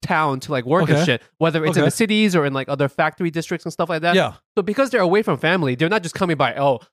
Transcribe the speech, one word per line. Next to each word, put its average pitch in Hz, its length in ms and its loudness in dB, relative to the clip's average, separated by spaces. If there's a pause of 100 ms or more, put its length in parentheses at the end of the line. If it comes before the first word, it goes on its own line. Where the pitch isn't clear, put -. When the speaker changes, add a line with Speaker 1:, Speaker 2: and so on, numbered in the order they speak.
Speaker 1:
town 156 360 0
to, 147 120 -10
like, 127 140 -4
work 160 220 2
and 151 100 2
Speaker 2:
Okay. 165 80 2
Speaker 1:
shit, 123 180 0 (160)
whether 156 260 0
it's 165 120 0
in 151 40 4
Speaker 2:
Okay. 147 60 4
Speaker 1:
the 175 40 2
cities 214 440 2
or 151 100 2
in, 135 80 -2
like, 135 160 -4
other 143 180 0
factory 160 440 -2
districts 165 340 -6
and 165 80 -8
stuff 170 160 -4
like 160 140 -4
that. 175 120 2
Speaker 2:
Yeah. 151 180 2 (220)
Speaker 1:
So 208 60 0
because 208 300 0
they're 233 100 2
away 190 220 2
from 151 160 -2
family, 156 340 0
they're 156 160 0
not 208 140 0
just 165 100 -8
coming 175 240 -2
by, 131 180 0
"Oh, 139 240 0 (140)